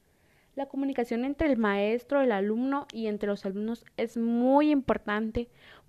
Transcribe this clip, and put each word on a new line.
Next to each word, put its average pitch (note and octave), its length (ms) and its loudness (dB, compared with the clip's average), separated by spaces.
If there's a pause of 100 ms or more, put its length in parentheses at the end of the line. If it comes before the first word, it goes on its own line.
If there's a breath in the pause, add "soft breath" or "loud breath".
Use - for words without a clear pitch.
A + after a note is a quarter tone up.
(540 soft breath)
La C#4 120 -6
comunicación C4 580 -2
entre C#4+ 260 0
el A#3+ 80 2
maestro, A3 640 0
el C4 100 4
alumno A#3 600 -2
y A3 160 -6
entre G#3 180 -4
los G3+ 180 -2
alumnos G#3 400 -4 (120)
es A#3 200 -4
muy B3 540 4
importante A3 760 0 (400 loud breath)